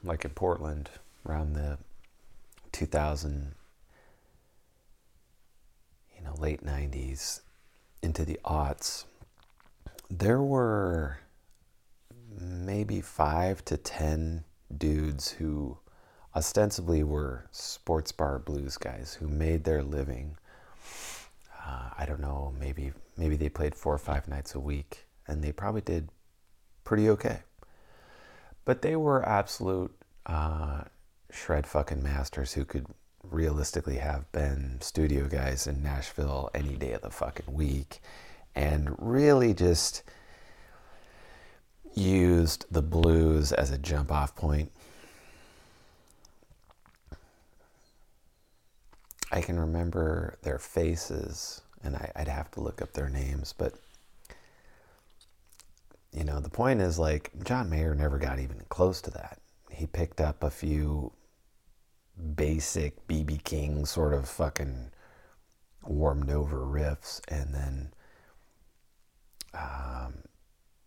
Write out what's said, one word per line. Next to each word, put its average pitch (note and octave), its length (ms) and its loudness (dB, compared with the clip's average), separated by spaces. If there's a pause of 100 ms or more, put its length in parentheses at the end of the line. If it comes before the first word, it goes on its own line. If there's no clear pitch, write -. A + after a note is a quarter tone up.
like, E2+ 220 -4
in C#2+ 80 -6
Portland, D2+ 580 -2 (340)
around D#2 280 -2
the D2 260 -2 (920)
two - 140 -2
thousand, D2 680 -2 (2500)
you F2 80 -18
know, C#2+ 100 -10
late D2+ 300 -2
nineties C#2 760 -4 (600)
into D#2+ 220 0
the - 200 -2
aughts, - 600 -2 (1040)
there G2+ 320 4
were G2+ 800 2 (1200)
maybe F#2+ 600 -2
five E2+ 680 2
to D2+ 100 2
ten D#2+ 680 -2 (340)
dudes D2+ 540 0
who D2 480 -4 (560)
ostensibly E2+ 680 2
were D2 480 -2
sports - 580 -4
bar C#2+ 300 0
blues C#2+ 360 -4
guys - 440 -8
who D2+ 80 -4
made D#2 340 2
their D#2 220 2
living. C#2 520 -4 (1300)
Uh, B1+ 340 -8
I C#2+ 80 -2
don't C#2+ 140 -4
know, C#2 380 -4
maybe, C#2 340 -4 (240)
maybe D#2 200 2
they D2+ 120 2
played D2 260 0
four D2+ 200 0
or D2 40 0
five C#2+ 280 -2
nights C#2 280 -6
a C#2 60 -4
week, C#2+ 440 -6 (220)
and D2+ 160 -4
they D2 100 -2
probably G#2+ 300 -2
did E2 260 -2 (760)
pretty G#2+ 260 4
okay. - 300 0 (1200)
But - 180 2
they D#3 140 2
were D3 300 4
absolute, F#2+ 680 0 (320)
uh, D#2 560 -2 (480)
shred D2 360 -2
fucking D2 360 0
masters C#2 520 -2
who C#2 100 0
could C#2 220 -4 (360)
realistically D2+ 760 0
have C#2 360 -4
been C#2 480 -2
studio C#2+ 480 2
guys C2+ 380 0
in C#2 160 -2
Nashville C#2+ 720 -2
any C#2+ 220 -2
day C2+ 160 -4
of G#1 100 -4
the G#1+ 80 -8
fucking - 440 -4
week C#2 460 0 (540)
and D2 440 2
really B2+ 540 8
just F2 500 4 (1900)
used F2+ 760 6
the E2 120 2
blues D#2+ 680 6
as C#2 180 4
a C2+ 80 0
jump C#2+ 320 0
off D2 240 0
point. D2+ 360 0 (4000)
I F2+ 120 2
can E2+ 160 0
remember E2 840 0
their C2+ 160 -2
faces, - 1000 -4 (220)
and - 140 -4
I, - 200 -8
I'd D2 120 -2
have C#2+ 240 -4
to - 80 -8
look - 200 -6
up - 140 -8
their C#2 160 -2
names, C2+ 460 -2
but, - 180 -2 (2500)
you D#2+ 100 -2
know, D2 160 -2
the D2 80 -6
point A#2+ 320 4
is, F2 180 4
like, D#2 320 2 (140)
John B2 240 0
Mayer D#2+ 260 2
never D2 220 2
got C2+ 220 -2
even B1+ 320 -6
close F#2 320 2
to - 80 -8
that. - 280 -12 (320)
He D#2 160 -6
picked E2 320 -2
up D2+ 240 0
a D2+ 80 0
few D2+ 640 0 (1200)
basic D2+ 720 0
B D#2 160 0
B D2+ 220 -2
King D2 400 -2
sort D2 300 2
of C#2 140 0
fucking C2+ 640 -4 (920)
warmed C#2+ 460 2
over C#2+ 260 0
riffs C#2+ 720 -2
and C#2 260 -2
then, C#2 380 -4 (1600)
um, C2 720 -8 (640)